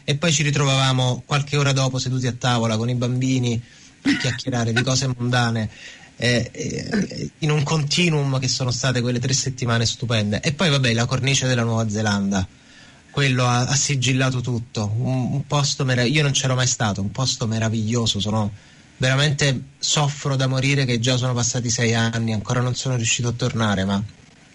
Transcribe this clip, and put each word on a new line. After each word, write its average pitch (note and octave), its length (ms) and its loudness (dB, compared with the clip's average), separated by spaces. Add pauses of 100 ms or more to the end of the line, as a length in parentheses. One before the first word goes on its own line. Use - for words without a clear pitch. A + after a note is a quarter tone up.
e C#3+ 120 0
poi E3+ 140 0
ci D3+ 120 2
ritrovavamo C3+ 840 2
qualche C#3+ 320 -2
ora C#3+ 160 2
dopo C3 260 0
seduti B2+ 280 -2
a A#2+ 60 0
tavola A#2+ 440 0
con A#2 140 0
i B2+ 40 0
bambini B2 640 0 (440)
a C#4 120 2
chiacchierare A#2+ 560 -2
di A#2 100 2
cose C3 340 0
mondane, A#2+ 520 0 (480)
eh, A#2+ 360 0
eh, - 840 -4
in D#3 120 0
un D3+ 120 2
continuum D3 760 0
che C3 100 -2
sono B2+ 220 -2
state B2 300 0
quelle A#2+ 180 0
tre A#2+ 140 -2
settimane A#2 540 0
stupende. G#2+ 540 -2
E D#3+ 120 0
poi D#3+ 180 2
vabbè, C3 220 2
la A#2 140 2
cornice B2+ 400 0
della B2+ 160 2
Nuova A2+ 260 0
Zelanda, G2+ 580 0 (640)
quello B2+ 360 2
ha, B2 200 2
ha C3+ 100 0
sigillato C3 640 0
tutto, A#2 580 -4
un, B2+ 340 0
un C#3 140 -4
posto C#3+ 380 0
merav-, B2 240 2
io D3+ 140 2
non C#3+ 100 2
c'ero C3 220 0
mai B2+ 120 2
stato, G2+ 340 0
un G2+ 100 -4
posto B2+ 360 -2
meraviglioso, A2+ 720 0
sono G#2 300 0 (460)
veramente, C#3 640 2 (180)
soffro C#3+ 580 -2
da C3 100 0
morire C3+ 380 2
che A#2+ 160 0
già B2+ 160 2
sono B2+ 160 0
passati A#2+ 380 0
sei A#2 240 2
anni, A2+ 380 0
ancora A2 280 -2
non B2 140 0
sono C3 220 -2
riuscito A#2 320 0
a A#2 40 0
tornare, A2+ 520 0
ma G2 180 0 (520)